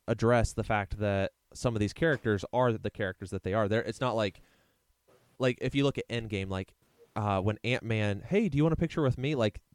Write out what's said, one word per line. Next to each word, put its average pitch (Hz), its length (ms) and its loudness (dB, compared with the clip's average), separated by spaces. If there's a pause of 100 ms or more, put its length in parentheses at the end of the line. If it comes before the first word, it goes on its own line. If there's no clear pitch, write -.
address 113 460 2
the 113 100 -2
fact 104 380 -4
that 98 320 0 (200)
some 123 220 -2
of 107 60 -2
these 104 120 0
characters 117 600 0
are 123 200 8
the 107 180 -4
characters 95 400 -6
that 95 120 -4
they 92 100 -2
are. 107 140 4
They're, 107 160 4
it's - 180 -6
not 127 140 0
like, 107 260 -2 (1000)
like, 127 200 2
if 127 140 -4
you 139 80 2
look 139 160 0
at 117 100 -8
Endgame, 107 400 -6
like, 95 260 -6 (420)
uh, 101 240 0
when 104 240 0
Ant-Man, 107 600 -2
"Hey, 202 240 0
do 139 80 -2
you 143 60 2
want 160 100 2
a 151 40 0
picture 165 260 -2
with 127 160 2
me?" 139 160 -4
Like, 110 280 0 (120)